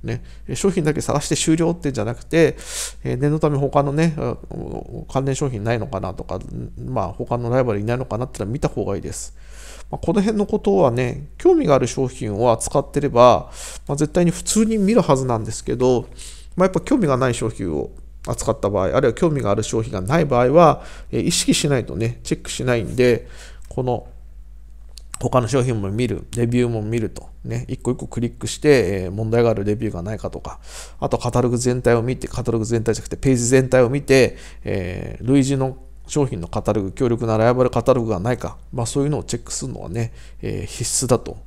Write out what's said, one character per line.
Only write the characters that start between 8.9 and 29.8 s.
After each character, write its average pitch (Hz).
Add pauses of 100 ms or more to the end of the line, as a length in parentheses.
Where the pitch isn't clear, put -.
い 85
い -
で 73
す。 - (560)
ま 143
あ、 -
こ -
の 208
辺 214
の 202
こ 202
と 196
は 143
ね、 127
興 359
味 294
が 147
あ 127
る 120
商 131
品 107
を 117
扱 113
っ -
て 143
れ 143
ば、 120 (360)
ま 147
あ、 -
絶 151
対 175
に 170
普 -
通 220
に 220
見 202
る 202
は 147
ず 131
な 120
ん 110
で 110
す -
け 127
ど、 127 (480)
ま 180
あ、 -
や 185
っ -
ぱ 170
興 -
味 190
が 131
な 127
い 117
商 113
品 90
を 67 (360)
扱 -
っ -
た 101
場 98
合、 -
あ 131
る 127
い -
は -
興 175
味 143
が 101
あ 104
る 107
商 113
品 -
が 92
な 127
い 160
場 123
合 127
は、 156 (280)
え 127
ー、 92
意 175
識 -
し -
な 135
い 113
と 67
ね、 113
チ -
ェ -
ッ -
ク -
し -
な 127
い 117
ん 120
で、 123 (420)
こ 127
の 123 (1120)
他 -
の 117
商 123
品 120
も 98
見 113
る、 - (100)
レ 120
ビ 123
ュ 123
ー 120
も 110
見 113
る 107
と、 - (140)
ね、 117
一 123
個 -
一 127
個 -
ク -
リ 117
ッ -
ク -
し -
て、 101
え 90
ー、 -
問 110
題 117
が 117
あ -
る 101
レ 104
ビ 113